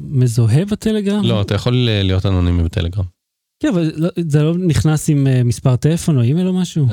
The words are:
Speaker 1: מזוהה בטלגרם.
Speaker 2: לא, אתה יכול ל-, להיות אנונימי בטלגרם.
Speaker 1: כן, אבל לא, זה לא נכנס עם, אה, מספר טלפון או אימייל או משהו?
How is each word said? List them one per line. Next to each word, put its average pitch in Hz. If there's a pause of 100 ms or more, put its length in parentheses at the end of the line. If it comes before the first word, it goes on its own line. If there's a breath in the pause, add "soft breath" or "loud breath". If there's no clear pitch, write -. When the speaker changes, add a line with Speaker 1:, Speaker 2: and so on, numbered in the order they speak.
Speaker 1:
מזוהה 123
בטלגרם. 208
Speaker 2:
לא, 110
אתה 104
יכול 123
ל-, 113
להיות 92
אנונימי 87
בטלגרם. 87 (600)
Speaker 1:
כן, 302
אבל 170
לא, 160 (180)
זה 147
לא 170
נכנס 156
עם, 143
אה, 127
מספר 120
טלפון 156
או 120
אימייל 160
או 185
משהו? 170